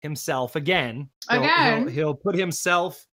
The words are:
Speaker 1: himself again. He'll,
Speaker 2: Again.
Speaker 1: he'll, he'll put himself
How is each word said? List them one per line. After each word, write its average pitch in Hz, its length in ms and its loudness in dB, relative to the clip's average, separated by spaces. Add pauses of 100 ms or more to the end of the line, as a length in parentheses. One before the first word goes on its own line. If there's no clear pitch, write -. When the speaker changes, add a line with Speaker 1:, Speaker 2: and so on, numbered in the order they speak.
Speaker 1:
himself 135 560 -4
again. 143 540 -2 (180)
He'll, 240 160 2
Speaker 2:
Again. 277 420 4
Speaker 1:
he'll, 320 80 -6
he'll 151 200 0
put 190 200 -2
himself 175 720 0 (140)